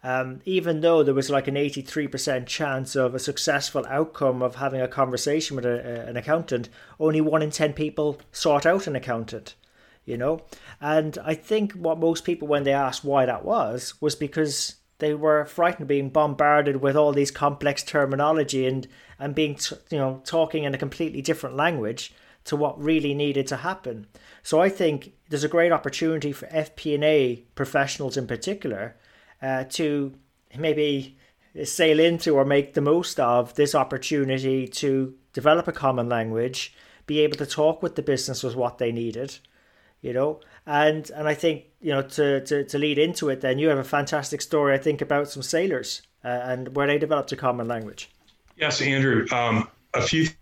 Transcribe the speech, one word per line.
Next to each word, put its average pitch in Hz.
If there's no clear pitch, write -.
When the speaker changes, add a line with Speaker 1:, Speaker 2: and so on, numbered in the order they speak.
Speaker 1:
Um, 131
even 170
though 165
there 135
was, 135
like, 139
an 139
eighty-three 143
percent 127
chance 135
of 127
a 131
successful 139
outcome 139
of 123
having 131
a 127
conversation 139
with 120
a, 120
a, -
an 120
accountant, 127
only 156
one 156
in 151
ten 151
people 151
sought 143
out 190
an 147
accountant, 117
you 120
know? 147
And 151
I 156
think 208
what 165
most 165
people, 165
when 143
they 139
asked 135
why 139
that 120
was, 127
was 147
because 147
they 151
were 151
frightened 175
of 139
being 139
bombarded 147
with 135
all 151
these 139
complex 143
terminology 139
and, 131
and 139
being, 151
t-, -
you 160
know, 131
talking 160
in 139
a 135
completely 143
different 135
language 135
to -
what 147
really 147
needed 139
to 131
happen. 123
So -
I 196
think 165
there's 147
a 151
great 170
opportunity 151
for -
F 156
P 151
and 143
A 135
professionals 139
in 127
particular – 117
uh, 131
to 143
maybe 147
sail 156
into 165
or 135
make 139
the 156
most 160
of 120
this 147
opportunity 131
to 135
develop 156
a 170
common 123
language, 117
be 147
able 147
to 147
talk 156
with -
the 151
business 135
with 120
what 120
they 117
needed, 117
you 127
know? 143
And, 151
and 151
I 151
think, 156
you 160
know, 135
to, 139
to, 143
to 139
lead 147
into 160
it 131
then, 131
you 156
have 147
a -
fantastic 143
story, 143
I 135
think, 143
about 143
some 135
sailors, 165
uh, 123
and 127
where 139
they 147
developed 151
a 139
common 123
language. 113
Speaker 2:
Yes, 147
Andrew. 135
Um, 117
a 123
few 160